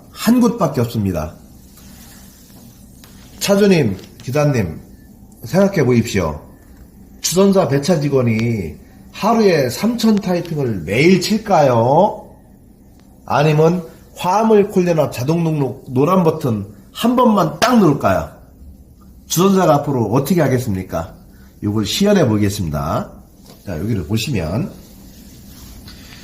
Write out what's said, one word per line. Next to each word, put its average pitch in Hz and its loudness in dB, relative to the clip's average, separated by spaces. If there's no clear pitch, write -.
한 240 2
곳밖에 165 0
없습니다. 95 -4
차주님, 185 2
기사님, 127 -2
생각해 165 0
보십시오. 101 0
주선사 185 2
배차 143 0
직원이 113 -2
하루에 190 2
삼천 220 0
타이핑을 160 -4
매일 143 4
칠까요? 156 2
아니면 156 2
화물콜연합 190 2
자동 160 -2
등록 147 -4
노란 170 2
버튼 127 -2
한 240 -2
번만 208 2
딱 233 4
누를까요? 104 0
주선사가 185 2
앞으로 123 -2
어떻게 147 0
하겠습니까? 98 -4
요걸 104 -2
시연해 196 0
보겠습니다. 98 -4
자, 82 -10
여기를 98 -4
보시면 110 -6